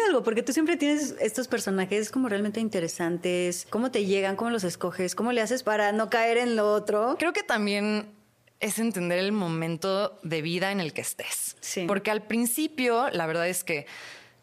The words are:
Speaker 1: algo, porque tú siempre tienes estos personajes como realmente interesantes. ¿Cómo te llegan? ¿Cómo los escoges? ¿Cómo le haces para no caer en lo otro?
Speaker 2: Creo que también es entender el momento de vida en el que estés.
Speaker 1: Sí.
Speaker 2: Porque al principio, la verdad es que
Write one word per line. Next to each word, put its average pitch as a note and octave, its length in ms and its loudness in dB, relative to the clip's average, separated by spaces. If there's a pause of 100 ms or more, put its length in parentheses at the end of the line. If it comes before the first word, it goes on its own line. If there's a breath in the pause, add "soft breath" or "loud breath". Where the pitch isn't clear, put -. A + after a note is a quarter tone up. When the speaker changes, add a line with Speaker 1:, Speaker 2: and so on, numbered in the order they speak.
Speaker 1:
algo, C#4 160 4
porque A3+ 200 2
tú C#4 100 -2
siempre D#4+ 240 2
tienes D4 420 0
estos A#3 300 -2
personajes G3+ 600 0
como C4 200 0
realmente G#3 320 -2
interesantes. F3 1080 -2
¿Cómo A#3+ 220 0
te G#3 140 0
llegan? G3 320 2
¿Cómo A#3 120 -2
los A3+ 140 -2
escoges? F3 500 -2
¿Cómo A#3 200 0
le A#3 80 2
haces A#3+ 200 -2
para G#3 300 2
no G#3+ 180 0
caer A#3 280 4
en A#3+ 180 2
lo G#3 160 4
otro? G#3 480 2
Speaker 2:
Creo E4+ 140 2
que G4+ 100 -2
también G#3 680 0 (480)
es G#3+ 180 -2
entender F3+ 400 0
el G3 140 0
momento E3+ 880 -2
de D#3+ 180 -2
vida F3 300 0
en G3+ 80 -2
el D#3 140 -4
que A#2 80 -6
estés. - 580 -6
Speaker 1:
Sí. - 260 -6
Speaker 2:
Porque G3 260 0
al G#3 160 0
principio, B3 840 0
la E3+ 160 0
verdad E3+ 240 0
es F3+ 160 -4
que D3 220 -2 (560 loud breath)